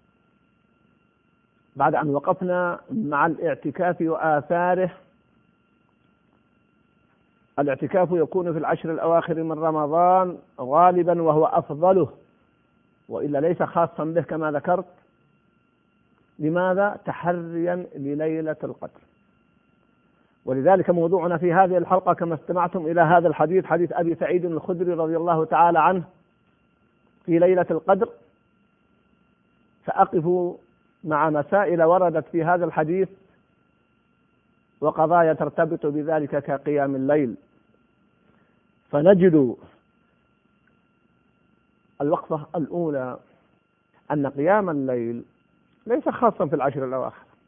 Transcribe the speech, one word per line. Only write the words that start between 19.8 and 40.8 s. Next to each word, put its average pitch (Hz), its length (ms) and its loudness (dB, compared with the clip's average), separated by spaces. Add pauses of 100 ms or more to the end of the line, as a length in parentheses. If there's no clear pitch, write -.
ولذلك 147 460 2
موضوعنا 175 480 2
في 175 140 0
هذه 180 240 4
الحلقة، 180 380 0
كما 170 200 -4
استمعتم 175 520 -4
إلى 170 140 0
هذا 170 280 6
الحديث، 160 360 0
حديث 165 280 -2
أبي 170 220 -2
سعيد 170 300 -2
الخدري 175 480 -4
رضي 165 240 -2
الله 165 280 0
تعالى 165 340 4
عنه 160 260 2 (1200)
في 170 140 0
ليلة 180 320 4
القدر، 190 380 0 (1800)
فأقف 180 720 0 (500)
مع 156 260 0
مسائل 170 520 0
وردت 165 500 2
في 170 120 -2
هذا 175 200 0
الحديث 165 440 -2 (1700)
وقضايا 156 520 2
ترتبط 156 540 -2
بذلك 151 580 -4
كقيام 139 500 -2
الليل. 135 420 0 (1500)
فنجد 156 640 4 (2500)